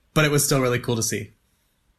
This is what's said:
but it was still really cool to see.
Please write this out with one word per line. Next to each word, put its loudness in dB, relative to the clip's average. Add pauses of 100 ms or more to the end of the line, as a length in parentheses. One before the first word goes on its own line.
(140)
but 2
it 2
was 2
still 2
really 0
cool -2
to -4
see. -6 (680)